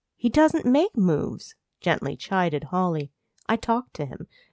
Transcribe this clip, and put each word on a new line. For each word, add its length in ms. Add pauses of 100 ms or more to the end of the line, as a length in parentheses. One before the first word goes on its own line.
(180)
He 100
doesn't 380
make 320
moves," 580 (240)
gently 380
chided 480
Holly. 480 (340)
"I 80
talked 400
to 100
him, 220 (260)